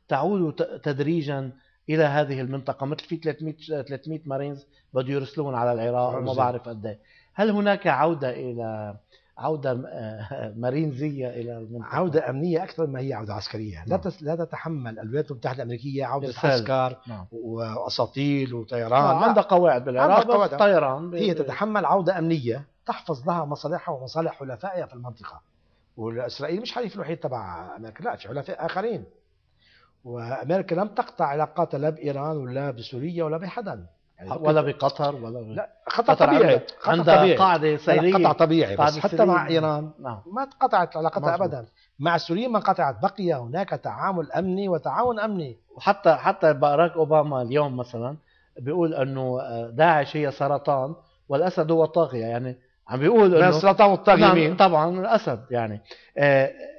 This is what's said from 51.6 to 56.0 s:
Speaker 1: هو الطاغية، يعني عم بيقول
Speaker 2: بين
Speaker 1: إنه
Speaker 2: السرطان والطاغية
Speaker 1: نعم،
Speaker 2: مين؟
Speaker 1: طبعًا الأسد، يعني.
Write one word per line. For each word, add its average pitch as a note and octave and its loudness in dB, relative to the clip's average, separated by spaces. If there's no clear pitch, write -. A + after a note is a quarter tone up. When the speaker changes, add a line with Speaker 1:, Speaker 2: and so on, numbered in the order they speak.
Speaker 1:
هو D#3+ 6
الطاغية، D3+ 0
يعني B2 -6
عم B2 -4
بيقول G3+ 6
Speaker 2:
بين E3+ 8
Speaker 1:
إنه F#3 8
Speaker 2:
السرطان F#3+ 6
والطاغية F#3+ 6
Speaker 1:
نعم، G3 8
Speaker 2:
مين؟ E3 4
Speaker 1:
طبعًا F3 4
الأسد، F#3 -2
يعني. A2 -4